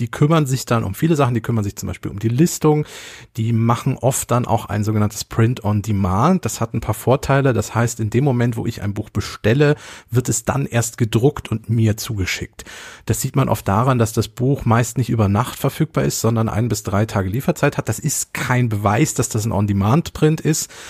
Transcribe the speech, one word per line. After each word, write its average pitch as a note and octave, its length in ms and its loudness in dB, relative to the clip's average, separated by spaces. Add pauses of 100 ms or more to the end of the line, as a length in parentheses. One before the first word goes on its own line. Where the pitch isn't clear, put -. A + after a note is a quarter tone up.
Die A#2+ 100 -4
kümmern D3+ 360 2
sich C3 200 -2
dann A#2 160 0
um F#2 140 -6
viele E3 180 0
Sachen, C3 200 2
die A2+ 60 0
kümmern A2+ 220 -2
sich G2 140 -6
zum - 100 -10
Beispiel - 240 -8
um G2+ 80 -10
die A2 80 -4
Listung, D3+ 600 2 (500)
die A2+ 160 0
machen A2+ 440 2
oft - 360 -2
dann B2 140 2
auch - 200 -2
ein G#2 160 -2
sogenanntes G#2+ 400 0
Print-on-Demand. G#2+ 1200 2
Das - 160 -4
hat A2+ 140 -4
ein A2 60 -4
paar - 160 -2
Vorteile, C3+ 560 2
das G#2+ 240 -4
heißt, A#2 240 0
in G#2+ 100 -2
dem A#2+ 140 2
Moment, A#2+ 320 0
wo A#2 100 -4
ich - 160 -6
ein G2+ 120 -4
Buch - 160 -8
bestelle, C#3+ 680 2 (340)
wird A#2+ 180 0
es - 160 -2
dann C#3 220 -2
erst - 320 -2
gedruckt A#2+ 540 0
und A2 180 -4
mir A2 260 2
zugeschickt. - 680 -6 (400)
Das - 160 -2
sieht C3+ 160 -4
man C3+ 120 2
oft - 200 -6
daran, A#2+ 320 2
dass A2 120 2
das A2+ 140 0
Buch C3 380 -2
meist A#2 340 2
nicht B2 120 0
über A2 180 2
Nacht G#2 320 0
verfügbar C#3+ 420 -2
ist, C#3 180 -2
sondern A2+ 280 0
ein A#2 200 0
bis G#2+ 140 -2
drei G2+ 240 0
Tage F#2+ 220 -2
Lieferzeit C#3 500 0
hat. - 100 -4
Das G#2+ 120 -4
ist - 340 -4
kein B2 340 0
Beweis, G#2+ 460 2
dass - 140 -2
das G#2+ 160 -2
ein A2+ 80 -2
On-Demand-Print G#2+ 880 2
ist, - 280 -2 (220)